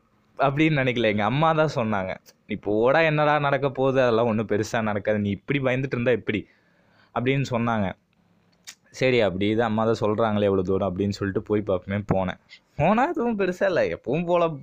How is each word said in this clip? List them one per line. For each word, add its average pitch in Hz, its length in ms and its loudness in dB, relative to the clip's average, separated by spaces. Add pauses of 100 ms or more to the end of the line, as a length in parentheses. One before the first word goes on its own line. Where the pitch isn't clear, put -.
(380)
அப்படின்னு 143 460 2
நினைக்கல. 123 180 0
எங்க 107 220 2
அம்மா 151 300 2
தான் 156 220 2
சொன்னாங்க, 104 400 -2 (320)
"நீ 107 80 -4
போடா, 113 440 2
என்னடா 151 400 2
நடக்க 139 300 0
போகுது, 131 320 0
அதெல்லாம் 117 240 4
ஒண்ணும் 110 220 0
பெருசா 107 340 -2
நடக்காது, 107 380 -2
நீ 101 100 0
இப்படி 143 300 -2
பயந்துட்டு 131 260 -2
இருந்தா 127 260 0
எப்படி?" 107 360 -2 (680)
அப்படின்னு 131 340 0
சொன்னாங்க. 113 440 -2 (960)
சரி, 127 320 2
அப்படி 95 260 0
இது 110 160 0
அம்மா 110 220 0
தான் 110 240 0
சொல்றாங்களே 107 320 0
எவ்வளவு 98 220 2
தூரம் 95 340 -2
அப்படின்னு 101 120 0
சொல்லிட்டு 101 320 -4
போய் 104 260 -2
பார்ப்போமே 98 360 -4 (100)
போனேன். 92 260 -2 (360)
போனா 214 320 2
எதுவும் 240 320 -4
பெருசா 185 260 -2
இல்ல, 175 160 2
எப்பவும் 110 440 -2
போல 175 200 2 (180)